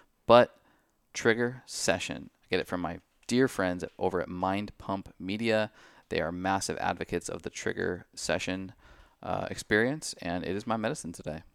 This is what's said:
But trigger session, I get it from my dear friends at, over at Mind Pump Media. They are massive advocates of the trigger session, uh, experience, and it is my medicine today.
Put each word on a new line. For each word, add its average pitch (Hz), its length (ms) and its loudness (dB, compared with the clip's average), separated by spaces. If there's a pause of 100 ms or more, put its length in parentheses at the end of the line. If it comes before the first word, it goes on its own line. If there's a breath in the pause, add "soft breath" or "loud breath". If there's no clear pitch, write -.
(260 soft breath)
But 120 320 8 (560)
trigger 120 520 0
session, - 640 -2 (120)
I - 80 -20
get 92 120 2
it - 60 -6
from 90 120 -4
my 87 220 -6 (260)
dear 127 220 4
friends 90 340 0
at, - 160 -8
over 92 220 0
at - 80 -6
Mind 95 480 -2
Pump - 420 -6
Media. 107 500 0 (380 soft breath)
They 85 140 0
are 80 100 -2
massive 95 460 -2
advocates 90 500 -2
of 82 140 -8
the - 80 -8
trigger 90 560 -4 (100)
session, 92 560 -4 (500 soft breath)
uh, 92 300 -4
experience, 123 680 0
and 87 240 -4
it 92 100 -2
is 104 100 -6
my 113 120 -2
medicine 113 340 -4
today. 80 320 -10 (120)